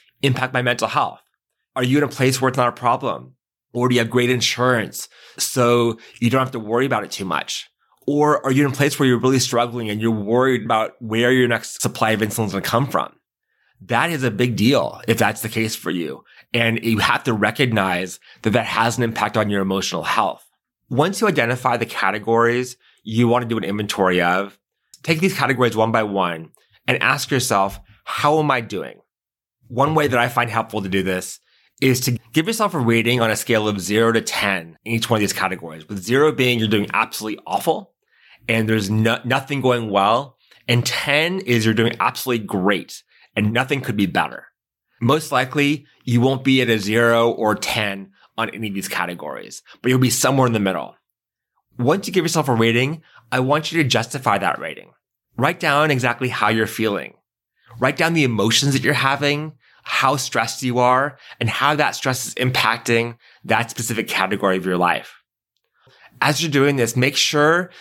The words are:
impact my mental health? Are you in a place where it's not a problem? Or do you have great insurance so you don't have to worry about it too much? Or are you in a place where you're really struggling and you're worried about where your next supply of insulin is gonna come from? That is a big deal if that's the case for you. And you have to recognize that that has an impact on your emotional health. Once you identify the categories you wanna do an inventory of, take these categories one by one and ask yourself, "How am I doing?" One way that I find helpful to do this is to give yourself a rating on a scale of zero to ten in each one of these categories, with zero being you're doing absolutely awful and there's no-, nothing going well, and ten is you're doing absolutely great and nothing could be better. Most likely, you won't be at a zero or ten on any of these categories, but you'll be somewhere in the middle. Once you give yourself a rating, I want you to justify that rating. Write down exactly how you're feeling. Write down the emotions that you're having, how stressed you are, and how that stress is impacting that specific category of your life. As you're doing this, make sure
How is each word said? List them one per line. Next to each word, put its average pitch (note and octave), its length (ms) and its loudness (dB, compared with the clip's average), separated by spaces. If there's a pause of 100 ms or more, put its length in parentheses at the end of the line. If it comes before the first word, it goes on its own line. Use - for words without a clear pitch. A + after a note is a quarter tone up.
(220)
impact C3 320 0
my B2 80 0
mental A#2+ 260 0
health? A2 320 -2 (560)
Are B2+ 80 -2
you B2+ 160 2
in D3+ 40 2
a C#3+ 60 -2
place C3 320 0
where C3 80 2
it's B2+ 80 -2
not B2+ 100 2
a A#2+ 60 0
problem? A#2+ 640 -2 (360)
Or B2 160 0
do B2 80 4
you A#2+ 60 4
have A2+ 80 0
great A#2+ 200 2
insurance A#2+ 800 0 (300)
so A#2+ 600 2 (220)
you A#2+ 100 2
don't C3 100 2
have C3 120 -2
to B2+ 80 -8
worry A2+ 260 0
about A2+ 200 -2
it - 60 -14
too - 120 -8
much? - 460 -6 (360)
Or D3 380 2
are C3+ 80 0
you C#3+ 140 4
in C3+ 60 -2
a C3 40 -6
place C#3+ 240 0
where C#3+ 80 4
you're B2 120 4
really B2+ 200 2
struggling A#2+ 500 -2
and G#2 120 -4
you're A2+ 100 2
worried A2+ 540 2
about A2 340 0
where A#2 320 0
your B2+ 160 4
next - 340 -4
supply A2 300 0
of G#2+ 100 0
insulin G#2+ 260 -2
is F#2+ 40 -6
gonna F#2+ 120 -4
come C3 240 0
from? - 260 -4 (680)
That A#2+ 280 -2
is D3+ 140 -4
a B2 80 0
big A#2+ 240 0
deal G#2 520 2
if A2 120 -2
that's G#2+ 220 0
the A2 60 -8
case A2 280 -4
for - 160 -8
you. D#2+ 340 -6 (280)
And A#2 300 0
you A2+ 140 2
have - 280 0
to B2 80 2
recognize G#2 840 0 (220)
that - 80 0
that A2 160 2
has A#2 320 0
an B2 60 0
impact A2+ 340 -2
on G#2+ 120 0
your G2+ 120 0
emotional F#2+ 420 -2
health. - 400 -2 (460)
Once E3 320 0
you A3+ 60 2
identify B2 500 0
the A2+ 80 0
categories A2+ 920 0 (280)
you A2+ 240 2
wanna A#2+ 180 2
do A2+ 120 -4
an G2+ 60 -4
inventory F#2+ 580 0
of, F#2 380 0 (440)
take E3 160 -2
these F#3 180 0
categories B2 400 0
one A2 140 2
by A2 120 2
one F2+ 460 -4 (380)
and B2 140 -2
ask C#3 280 0
yourself, G2+ 500 0 (240)
"How D3+ 360 0
am D3+ 100 2
I C3 100 2
doing?" E2+ 400 -10 (680)
One C3+ 260 0
way D3+ 140 2
that B2 120 2
I A#2+ 80 4
find A#2+ 220 0
helpful G#2+ 320 -4
to F#2+ 80 -6
do F#2+ 140 0
this F#2 360 -4 (400)
is C3 220 2
to B2 160 -2 (160)
give D#3+ 120 0
yourself G#3 280 -2
a D#3+ 60 -2
rating A#2 420 2
on A2+ 100 2
a G#2 60 -2
scale G#2+ 300 0
of G#2 120 -2
zero G#2 320 2
to A2+ 80 2
ten F#2+ 640 -4
in A2+ 100 -4
each A2+ 160 -2
one A#2 80 2
of G#2 40 2
these G2 100 0
categories, E2 560 -6
with G2+ 160 -10
zero C#3 280 2
being B2 280 0
you're A2 80 0
doing G#2 260 0
absolutely G#2+ 540 -4
awful - 460 -2 (560)
and A2+ 180 0
there's A2 220 0
no-, A2 340 2
nothing C3+ 380 -2
going B2 280 0
well, G#2+ 460 2 (320)
and A#2+ 180 2
ten D#3+ 560 0
is A#2 220 0
you're A2 100 4
doing A2+ 260 0
absolutely A#2+ 460 -2
great F#2+ 580 -2 (320)
and G#2+ 180 0
nothing C3 260 0
could A#2+ 160 -6
be G2+ 120 0
better. D#2 400 -4 (520)
Most D3 320 0
likely, C#3+ 540 0 (180)
you A#2+ 160 2
won't C3 240 2
be C3 180 4
at A#2+ 80 0
a A2+ 100 2
zero A#2 500 4
or G#2+ 260 0
ten G2 560 -6 (260)
on A2+ 120 -2
any A2 180 -8
of G2+ 60 -6
these F#2+ 160 -6
categories, D#2 720 -8 (200)
but A#2+ 80 0
you'll B2+ 100 4
be B2+ 100 4
somewhere C3 380 2
in A#2 60 2
the A2+ 60 2
middle. F2+ 360 -2 (840)
Once D#3+ 300 0
you F3+ 60 -8
give F3+ 120 2
yourself D#3+ 240 0
a B2+ 40 2
rating, A#2 480 2 (300)
I B2+ 80 0
want D3 320 0
you D#3+ 100 0
to C#3+ 60 2
justify A#2 520 0
that F2+ 200 -2
rating. A#1 320 -12 (460)
Write D3+ 240 0
down D3+ 300 2
exactly B2+ 360 0
how A2 220 0
you're A2 180 2
feeling. G2+ 460 -4 (640)
Write C3 160 2
down E3+ 180 0
the D#3 120 4
emotions A#2+ 480 2
that C3 100 0
you're C#3+ 100 0
having, C#3+ 600 -2 (300)
how C3+ 340 0
stressed - 440 -4
you B2 180 0
are, B2+ 380 2 (220)
and A2+ 100 -2
how C#3+ 260 0
that D3 200 0
stress - 320 -4
is - 80 -12
impacting A#2 800 0 (300)
that A2+ 240 2
specific A2+ 380 -6
category F#2+ 500 0
of F2+ 80 -4
your F#2 120 0
life. E2+ 460 -2 (1000)
As C3+ 200 0
you're E3 100 -2
doing C#3 240 2
this, A#2 220 0
make C3 180 2
sure D#3+ 540 2 (120)